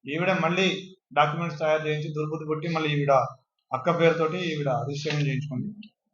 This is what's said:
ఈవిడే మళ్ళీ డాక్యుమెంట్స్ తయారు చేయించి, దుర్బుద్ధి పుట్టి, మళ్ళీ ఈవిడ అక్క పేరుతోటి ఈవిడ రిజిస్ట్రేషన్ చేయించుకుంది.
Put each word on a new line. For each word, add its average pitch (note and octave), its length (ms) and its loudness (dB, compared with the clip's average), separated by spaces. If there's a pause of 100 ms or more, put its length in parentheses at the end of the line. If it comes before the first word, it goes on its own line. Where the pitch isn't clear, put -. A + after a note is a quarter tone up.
(140)
ఈవిడే F3+ 200 0
మళ్ళీ F3 600 0 (180)
డాక్యుమెంట్స్ D3+ 460 0
తయారు D#3 280 2
చేయించి, D3+ 260 -4
దుర్బుద్ధి D3+ 320 -4
పుట్టి, D#3 220 -4
మళ్ళీ D#3 220 0
ఈవిడ C#3+ 220 2 (600)
అక్క E3 260 0
పేరుతోటి D#3+ 380 4
ఈవిడ D3+ 320 -2
రిజిస్ట్రేషన్ D3 580 -2
చేయించుకుంది. D3 640 -4 (240)